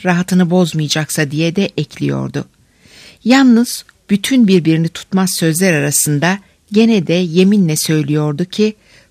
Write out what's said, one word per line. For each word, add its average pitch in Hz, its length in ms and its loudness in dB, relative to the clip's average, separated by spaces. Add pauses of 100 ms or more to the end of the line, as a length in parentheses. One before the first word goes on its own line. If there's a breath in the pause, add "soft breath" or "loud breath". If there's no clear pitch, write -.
rahatını 180 440 0
bozmayacaksa 156 840 -2
diye 165 240 -2
de 196 220 -2
ekliyordu. 139 680 -6 (800 soft breath)
Yalnız 240 600 4 (240)
bütün 214 380 2
birbirini 165 420 2
tutmaz 185 440 -4
sözler 170 400 0
arasında 147 680 -2 (320 soft breath)
gene 214 360 2
de 165 60 -2
yeminle 180 600 2
söylüyordu 151 720 -2
ki 214 300 -2 (360 soft breath)